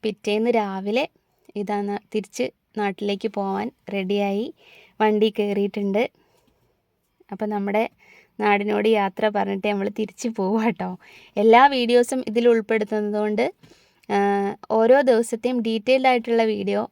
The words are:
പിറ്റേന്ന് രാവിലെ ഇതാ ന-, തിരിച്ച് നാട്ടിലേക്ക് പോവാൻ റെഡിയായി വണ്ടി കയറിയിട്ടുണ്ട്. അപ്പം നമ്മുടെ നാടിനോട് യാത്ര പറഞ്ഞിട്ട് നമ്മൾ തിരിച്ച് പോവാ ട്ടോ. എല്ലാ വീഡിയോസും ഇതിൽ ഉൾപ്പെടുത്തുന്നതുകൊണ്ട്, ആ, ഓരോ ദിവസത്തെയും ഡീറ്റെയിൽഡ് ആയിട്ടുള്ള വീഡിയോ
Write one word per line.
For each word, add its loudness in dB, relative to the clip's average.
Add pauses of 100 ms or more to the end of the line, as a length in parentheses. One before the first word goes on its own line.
പിറ്റേന്ന് -2 (100)
രാവിലെ -4 (560)
ഇതാ -4 (120)
ന-, -8 (100)
തിരിച്ച് -6 (340)
നാട്ടിലേക്ക് -4
പോവാൻ -4 (260)
റെഡിയായി -2 (540)
വണ്ടി 2
കയറിയിട്ടുണ്ട്. -2 (1300)
അപ്പം -6
നമ്മുടെ -2 (600)
നാടിനോട് 2 (120)
യാത്ര -2 (120)
പറഞ്ഞിട്ട് -2
നമ്മൾ -2 (100)
തിരിച്ച് -6 (100)
പോവാ 0
ട്ടോ. -8 (520)
എല്ലാ 8 (120)
വീഡിയോസും 2 (100)
ഇതിൽ 0
ഉൾപ്പെടുത്തുന്നതുകൊണ്ട്, 0 (720)
ആ, 2 (600)
ഓരോ 6 (120)
ദിവസത്തെയും 0
ഡീറ്റെയിൽഡ് 2
ആയിട്ടുള്ള 0 (100)
വീഡിയോ -2 (100)